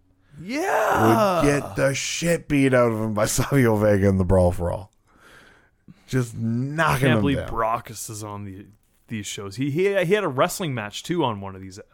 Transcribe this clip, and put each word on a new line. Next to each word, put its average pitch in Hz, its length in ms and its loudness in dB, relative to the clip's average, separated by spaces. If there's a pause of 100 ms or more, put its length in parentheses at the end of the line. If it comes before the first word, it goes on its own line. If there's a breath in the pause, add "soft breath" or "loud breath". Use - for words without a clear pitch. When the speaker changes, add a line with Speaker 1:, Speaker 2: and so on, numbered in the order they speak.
(380)
Speaker 1:
Yeah. 208 1000 2
Speaker 2:
would 147 60 4
get 127 300 0
the 135 180 2
shit 165 520 -2
beat 135 280 2
out 120 180 4
of 107 80 -2
him 110 140 -2
by 104 100 2
<laughs> - 20 0
Savio 120 500 2
Vega 104 300 4
in 95 120 4
the 95 60 2
Brawl 90 280 4
for 87 180 -4
All. 92 200 -10 (1160 soft breath)
Just 117 300 -2
knocking 135 680 0
Speaker 1:
Can't 127 80 4
Speaker 2:
him 110 80 2
Speaker 1:
believe 139 160 0
Speaker 2:
down. - 100 -6
Speaker 1:
Brockus 113 600 -4
is 107 120 -12
on 104 220 -12
the, 101 220 -16 (420)
these 107 180 -8
shows. 98 300 -12
He, 139 140 -2
he, 165 140 0 (200)
he 165 80 0
had 208 120 2
a 175 40 -2
wrestling 147 460 -2
match 104 300 -10
too 165 200 -2
on 107 160 -4
one 98 140 -12
of 95 80 -16
these, 95 180 -16 (140)